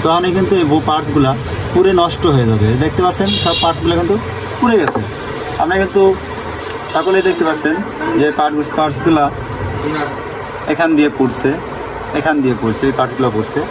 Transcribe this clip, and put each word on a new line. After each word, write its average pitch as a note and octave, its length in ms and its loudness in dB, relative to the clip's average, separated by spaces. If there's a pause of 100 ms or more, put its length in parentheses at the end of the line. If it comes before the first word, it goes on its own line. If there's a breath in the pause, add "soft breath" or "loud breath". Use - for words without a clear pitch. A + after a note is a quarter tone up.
তখনই F3 280 2
কিন্তু F#3 240 2
এই F3+ 80 4
বো-, D3+ 220 2
পার্টসগুলা C#3+ 500 2 (380)
পুড়ে F#4+ 200 4
নষ্ট E3+ 320 2
হয়ে C#3 200 4
যাবে। G#2+ 220 2 (160)
দেখতে D#3 200 0
পাচ্ছেন G3 260 0 (140)
সব E3+ 180 0
পার্টসগুলো E3 340 0
কিন্তু E3+ 200 2 (440)
পুড়ে A#3 180 4
গেছে। D#3+ 220 2 (600)
আপনারা F3+ 200 0
কিন্তু F#3+ 360 4 (800)
সকলেই F#3 280 2
দেখতে F3 240 2
পাচ্ছেন D#3 300 0 (420)
যে D3 140 4
পার্টস, D3+ 440 0
পার্টসগুলা D3+ 540 2 (1400)
এখান D#3+ 280 2
দিয়ে D3 140 4
পুড়ছে, C3+ 400 0 (640)
এখান D3+ 280 0
দিয়ে B2+ 200 2
পুড়ছে, A2+ 240 -2
এই C3+ 60 2
পার্টসগুলো B2+ 400 0
পুড়ছে। A2 280 -4 (120)